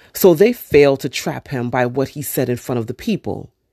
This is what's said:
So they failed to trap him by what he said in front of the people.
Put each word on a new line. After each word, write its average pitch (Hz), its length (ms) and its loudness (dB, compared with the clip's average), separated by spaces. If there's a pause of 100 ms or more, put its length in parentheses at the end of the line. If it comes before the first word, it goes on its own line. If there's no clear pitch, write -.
(140)
So 180 200 6
they 208 200 4
failed 143 480 2
to 139 80 -6
trap - 400 -10
him 123 200 -6
by 123 180 -2
what 127 220 -4
he 147 120 -12
said 131 260 -4
in 123 100 -2
front 123 220 -6
of 110 80 -6
the 123 60 -8
people. 104 580 -6 (220)